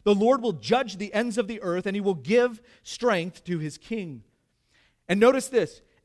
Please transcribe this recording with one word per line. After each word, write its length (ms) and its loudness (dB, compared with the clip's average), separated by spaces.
The 100 6
Lord 260 4
will 120 -2
judge 440 -2
the 160 -10
ends 240 -2
of 120 -2
the 120 -10
earth, 260 -4
and 80 -4
he 60 -4
will 140 0
give 480 0
strength 600 -2
to 140 -4
his 180 -8
king." 460 -10
And 100 2
notice 280 6
this, 320 -2